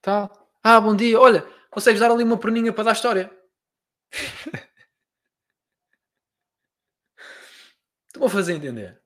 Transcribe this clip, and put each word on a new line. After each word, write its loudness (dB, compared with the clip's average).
Tal. -4
"Ah, 6
bom 0
dia. 2
Olha, 6
consegues 0
dar 4
ali 0
uma 0
perninha -4
para -6
dar 0
história?" -4
<laughs> -16
Estou-me -6
a 0
fazer -4
entender. -14